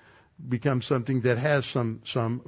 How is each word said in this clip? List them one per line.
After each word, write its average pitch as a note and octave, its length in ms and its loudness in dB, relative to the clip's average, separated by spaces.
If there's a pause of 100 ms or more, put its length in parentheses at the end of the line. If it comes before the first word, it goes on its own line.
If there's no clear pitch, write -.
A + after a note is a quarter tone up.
(480)
becomes B2 380 0
something C3 340 0
that A#2+ 180 4
has C#3+ 280 2
some, A2+ 380 -2
some A#2+ 420 -2